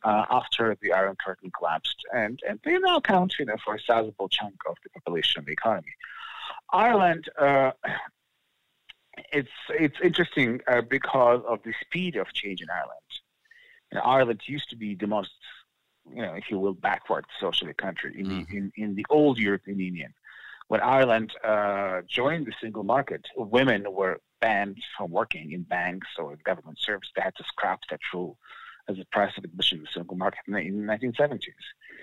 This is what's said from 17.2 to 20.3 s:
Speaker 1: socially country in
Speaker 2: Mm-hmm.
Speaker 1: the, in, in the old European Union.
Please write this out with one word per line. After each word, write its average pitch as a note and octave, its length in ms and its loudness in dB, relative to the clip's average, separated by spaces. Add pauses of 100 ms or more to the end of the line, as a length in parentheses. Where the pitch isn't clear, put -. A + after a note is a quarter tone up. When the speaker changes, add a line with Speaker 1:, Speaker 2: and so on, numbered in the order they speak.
Speaker 1:
socially E2+ 340 -2
country - 440 -6
in G2 100 -6
Speaker 2:
Mm-hmm. F#2 240 -6
Speaker 1:
the, G2+ 60 -6
in, G2 200 -4
in G#2 180 -4
the G#2+ 140 -4
old D3 280 6
European G2 420 0
Union. F2 340 -6 (540)